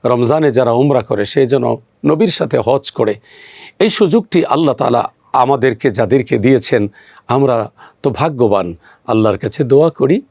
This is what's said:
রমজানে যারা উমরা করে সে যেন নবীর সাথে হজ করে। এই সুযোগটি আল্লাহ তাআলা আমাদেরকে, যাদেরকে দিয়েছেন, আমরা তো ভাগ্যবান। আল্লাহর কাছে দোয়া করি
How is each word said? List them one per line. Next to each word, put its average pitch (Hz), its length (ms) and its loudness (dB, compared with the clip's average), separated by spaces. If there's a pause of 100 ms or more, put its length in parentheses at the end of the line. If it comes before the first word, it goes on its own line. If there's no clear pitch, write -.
রমজানে 123 460 0
যারা 117 200 0
উমরা 127 300 2
করে 104 240 -4
সে 135 200 0
যেন 120 300 0 (300)
নবীর 156 220 2
সাথে 156 380 -2
হজ 135 260 -2
করে। 107 240 -2 (640)
এই 214 100 2
সুযোগটি 180 560 0
আল্লাহ 143 300 0
তাআলা 120 360 -2 (220)
আমাদেরকে, 127 580 0
যাদেরকে 120 460 0
দিয়েছেন, 117 500 0 (400)
আমরা 123 440 0 (320)
তো 143 60 0
ভাগ্যবান। 110 640 0 (320)
আল্লাহর 110 300 0
কাছে - 260 -6
দোয়া 139 260 2
করি 156 420 0